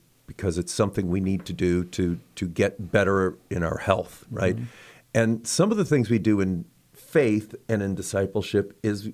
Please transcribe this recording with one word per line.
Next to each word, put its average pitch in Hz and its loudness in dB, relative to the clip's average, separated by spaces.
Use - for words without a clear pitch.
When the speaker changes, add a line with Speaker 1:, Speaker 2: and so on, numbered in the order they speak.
Speaker 1:
because 90 -4
it's 87 -4
something 98 0
we 92 0
need 95 0
to 92 -8
do 87 0
to, 87 -2
to 95 -4
get 95 -2
better 98 2
in 90 -2
our 82 0
health, - -2
right? 101 0
Speaker 2:
Mm-hmm. 120 -8
Speaker 1:
And 113 2
some 190 2
of 214 0
the 202 0
things 127 2
we 117 4
do 104 2
in 92 0
faith 107 0
and 107 0
in 98 -2
discipleship 98 -2
is 104 -2